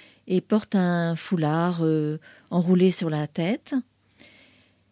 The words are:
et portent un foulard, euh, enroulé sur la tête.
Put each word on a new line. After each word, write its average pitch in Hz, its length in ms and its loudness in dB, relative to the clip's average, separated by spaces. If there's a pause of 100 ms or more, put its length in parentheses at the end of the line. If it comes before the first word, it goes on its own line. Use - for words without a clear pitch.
(260)
et 185 160 0
portent - 320 -2
un 175 420 0
foulard, 165 680 -2
euh, 156 340 0 (320)
enroulé 180 400 4
sur 170 220 -2
la 151 160 -2
tête. 202 480 -4 (1160)